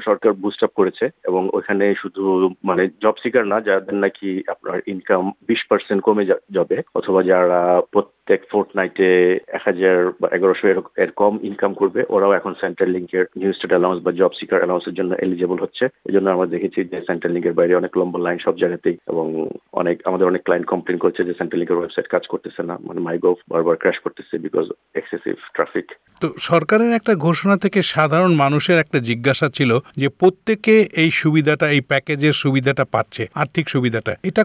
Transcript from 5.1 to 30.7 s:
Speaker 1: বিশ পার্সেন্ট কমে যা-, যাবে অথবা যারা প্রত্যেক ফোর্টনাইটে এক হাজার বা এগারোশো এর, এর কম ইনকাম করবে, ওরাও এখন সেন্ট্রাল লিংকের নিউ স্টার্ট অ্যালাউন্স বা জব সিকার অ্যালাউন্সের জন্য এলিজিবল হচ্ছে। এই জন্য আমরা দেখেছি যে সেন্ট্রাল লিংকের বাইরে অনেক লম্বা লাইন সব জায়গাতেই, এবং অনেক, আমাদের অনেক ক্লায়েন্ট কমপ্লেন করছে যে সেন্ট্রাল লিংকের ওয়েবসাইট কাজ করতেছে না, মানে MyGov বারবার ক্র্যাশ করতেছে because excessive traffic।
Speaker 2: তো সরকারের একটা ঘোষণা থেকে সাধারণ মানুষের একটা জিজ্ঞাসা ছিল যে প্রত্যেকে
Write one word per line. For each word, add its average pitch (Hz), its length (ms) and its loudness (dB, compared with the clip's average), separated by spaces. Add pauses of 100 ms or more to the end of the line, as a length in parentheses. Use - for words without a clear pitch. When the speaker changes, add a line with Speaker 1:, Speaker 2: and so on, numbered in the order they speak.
Speaker 1:
বিশ 113 200 0
পার্সেন্ট 101 340 0
কমে 104 240 2
যা-, 95 240 0
যাবে 170 320 -2 (120)
অথবা 92 280 0
যারা 90 600 4 (100)
প্রত্যেক - 480 0 (100)
ফোর্টনাইটে 92 880 2 (100)
এক - 160 -8
হাজার 92 340 2 (220)
বা - 120 0
এগারোশো 92 360 2
এর, 95 100 2 (180)
এর 92 140 0
কম 104 320 0
ইনকাম 101 320 -4
করবে, 101 340 0
ওরাও 98 240 4
এখন 92 280 0
সেন্ট্রাল 90 300 -2
লিংকের 90 340 -2 (120)
নিউ 95 160 -2
স্টার্ট 92 200 -4
অ্যালাউন্স 90 300 2
বা 90 100 -2
জব 90 280 2
সিকার - 180 0
অ্যালাউন্সের 87 360 -2
জন্য 92 200 -2
এলিজিবল 90 440 -2
হচ্ছে। - 260 -4 (200)
এই - 80 -6
জন্য 95 180 2
আমরা 90 160 2
দেখেছি 87 380 -4
যে 90 220 -10
সেন্ট্রাল 87 260 -4
লিংকের 87 200 -2
বাইরে 87 220 2
অনেক 90 240 0
লম্বা 90 200 -2
লাইন 87 200 -2
সব 85 200 -2
জায়গাতেই, 87 380 -2 (100)
এবং 80 420 -4 (240)
অনেক, 85 320 0
আমাদের 92 220 0
অনেক 90 160 0
ক্লায়েন্ট 87 260 -2
কমপ্লেন 90 300 -4
করছে 87 260 -2
যে 87 140 -6
সেন্ট্রাল 87 200 -4
লিংকের 85 180 -2
ওয়েবসাইট 82 300 -4
কাজ - 200 -2
করতেছে - 360 -10
না, 87 180 -8
মানে 87 200 -10
MyGov 87 360 0 (120)
বারবার 82 280 0
ক্র্যাশ 90 220 -2
করতেছে - 380 -10
because 82 320 -4 (260)
excessive - 460 -8 (160)
traffic। - 300 -4 (340)
Speaker 2:
তো 160 80 -2 (100)
সরকারের 214 540 2
একটা 226 220 0
ঘোষণা 170 420 2
থেকে 190 260 0
সাধারণ 160 520 2
মানুষের 147 440 2
একটা 151 200 0
জিজ্ঞাসা 120 500 0
ছিল 127 300 2 (180)
যে 139 120 0
প্রত্যেকে 214 880 2